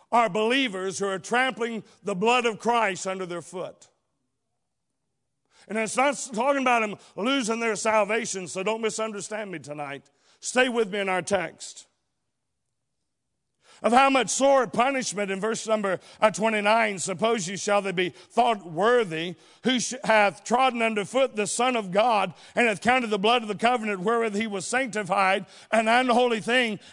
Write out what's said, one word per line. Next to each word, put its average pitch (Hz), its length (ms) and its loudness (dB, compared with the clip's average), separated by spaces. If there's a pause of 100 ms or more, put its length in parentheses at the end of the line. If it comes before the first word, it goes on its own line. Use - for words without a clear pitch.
(120)
are 233 160 4
believers 214 720 -2
who 196 80 -2
are 190 120 -4
trampling 233 640 -2 (180)
the 202 120 -6
blood 233 320 2
of 220 120 -2
Christ 214 480 0
under 190 200 -6
their 170 160 -10
foot. - 460 -14 (1800)
And 208 100 -6
it's 220 180 -4
not 269 200 2 (180)
talking 269 280 0
about 247 180 2
them 208 160 -4 (180)
losing 226 460 -2
their 226 160 -2
salvation, 214 720 0
so 185 160 -6
don't 220 160 -2
misunderstand 214 720 -6
me 160 80 -10
tonight. 139 420 -12 (380)
Stay 254 280 2
with 226 220 -2
me 208 80 -4
in 196 100 -2
our 185 140 0
text. - 640 -4 (2000)
Of 220 100 0
how 269 180 6
much 254 200 2
sore 269 360 4
punishment 214 640 -2
in 190 100 -4
verse 214 260 -4
number, 208 340 0 (200)
uh, 220 100 6
twenty-nine, 214 680 0
"Suppose 190 500 -2
ye 196 80 -8
shall 202 260 0
they 190 100 -4
be 180 180 -2
thought 226 540 -2
worthy, 175 720 0 (280)
who 247 160 2
sh-, - 140 -6 (100)
hath 202 400 4
trodden 240 380 2
under 214 220 0
foot 247 320 0
the 208 100 -2
Son 247 300 0
of 202 140 -4
God, 196 440 2 (200)
and 240 140 4
hath 202 120 -2
counted 240 300 2
the 208 80 0
blood 226 240 2
of 214 60 -8
the 208 60 -6
covenant 220 460 0
wherewith 226 340 0
he 214 120 -2
was 196 200 -6
sanctified 196 800 0 (240)
an 220 180 2
unholy 240 520 4
thing, 233 380 0 (140)